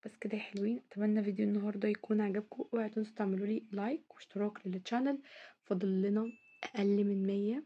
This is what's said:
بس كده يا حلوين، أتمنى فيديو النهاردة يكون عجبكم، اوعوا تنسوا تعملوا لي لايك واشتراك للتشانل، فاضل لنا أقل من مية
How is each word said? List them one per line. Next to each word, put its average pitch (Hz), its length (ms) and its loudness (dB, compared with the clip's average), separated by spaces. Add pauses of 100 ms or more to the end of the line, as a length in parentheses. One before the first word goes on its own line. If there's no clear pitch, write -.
بس - 120 -12
كده 214 200 -4
يا 208 60 -6
حلوين، 208 380 -2 (100)
أتمنى 214 320 2
فيديو 202 240 0
النهاردة 208 420 0
يكون 214 320 0
عجبكم، 208 520 -2
اوعوا 226 140 0
تنسوا 214 280 -4
تعملوا 196 320 0
لي 220 240 0
لايك 208 440 -4
واشتراك 208 520 -6
للتشانل، 240 520 -2 (440)
فاضل 190 380 2
لنا 214 300 2 (320)
أقل 202 400 4
من 196 240 2
مية 208 380 0